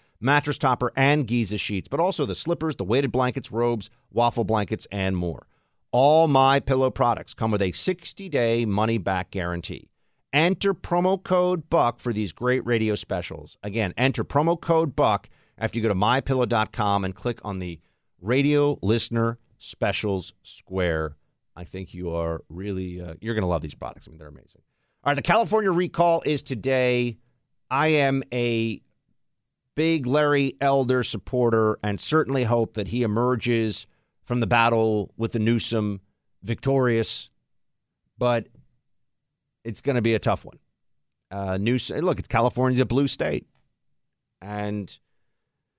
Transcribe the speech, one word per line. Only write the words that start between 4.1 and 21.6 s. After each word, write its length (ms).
waffle 340
blankets, 460
and 260
more. 280
All 360
My 340
Pillow 280
products 440
come 180
with 100
a 120
sixty-day 920
money-back 640
guarantee. 580
Enter 420
promo 480
code 480
buck 300
for 140
these 180
great 340
radio 300
specials. 680
Again, 360
enter 260
promo 360
code 360
buck 340
after 200
you 60
go 60
to 60
My 260
pillow 240
dot 260
com 320
and 100
click 300
on 160
the 200
radio 600
listener 560
specials 840
square. 760
I 100